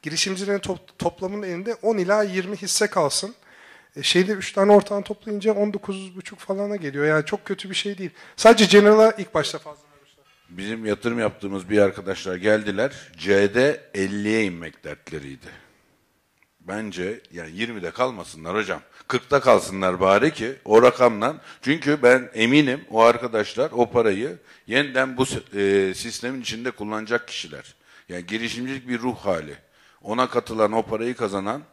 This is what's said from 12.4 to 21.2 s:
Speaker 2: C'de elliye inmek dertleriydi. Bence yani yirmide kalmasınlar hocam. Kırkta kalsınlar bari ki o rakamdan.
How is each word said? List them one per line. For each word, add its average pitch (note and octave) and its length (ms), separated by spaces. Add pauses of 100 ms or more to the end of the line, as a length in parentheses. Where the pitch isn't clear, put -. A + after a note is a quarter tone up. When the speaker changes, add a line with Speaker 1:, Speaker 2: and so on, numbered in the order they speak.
Speaker 2:
C'de G2+ 760
elliye G#2 500
inmek E2+ 400
dertleriydi. C#2+ 800 (960)
Bence G2 600 (100)
yani E2 200
yirmide G2 400
kalmasınlar F#2 640
hocam. F#2+ 260 (260)
Kırkta C3 320
kalsınlar F#2+ 600
bari G2+ 340
ki A#2 220 (100)
o G#2+ 160
rakamdan. B2 600 (200)